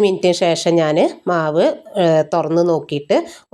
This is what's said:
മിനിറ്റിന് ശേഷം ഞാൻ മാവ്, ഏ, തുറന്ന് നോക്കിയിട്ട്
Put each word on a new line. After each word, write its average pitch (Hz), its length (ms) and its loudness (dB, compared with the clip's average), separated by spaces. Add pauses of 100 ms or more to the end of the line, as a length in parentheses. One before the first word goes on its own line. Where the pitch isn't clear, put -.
മിനിറ്റിന് 185 380 0
ശേഷം 170 400 0
ഞാൻ 156 160 0 (340)
മാവ്, 160 340 0 (360)
ഏ, 175 40 2 (280)
തുറന്ന് 165 360 0
നോക്കിയിട്ട് 151 480 -2 (360)